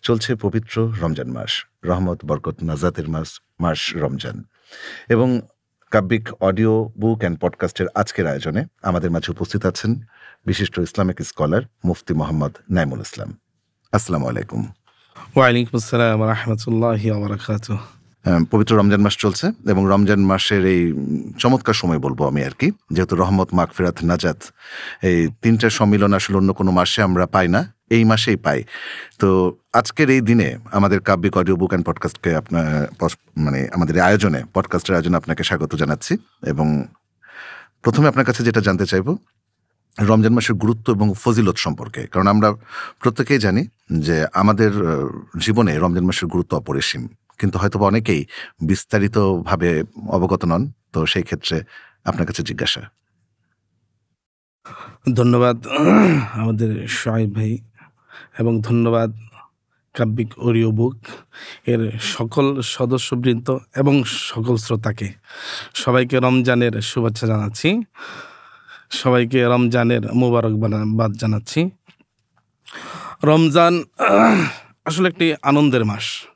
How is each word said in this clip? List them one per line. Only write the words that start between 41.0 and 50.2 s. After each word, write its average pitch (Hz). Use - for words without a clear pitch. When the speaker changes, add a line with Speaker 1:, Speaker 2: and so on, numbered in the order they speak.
Speaker 1:
ফজিলত 107
সম্পর্কে। -
কারণ 95
আমরা 104
প্রত্যেকেই 127
জানি 104
যে 78
আমাদের, 101
আহ, 80
জীবনে 107
রমজান 87
মাসের 90
গুরুত্ব 87
অপরিসীম, 120
কিন্তু 101
হয়তোবা 98
অনেকেই 98
বিস্তারিতভাবে 92
অবগত 92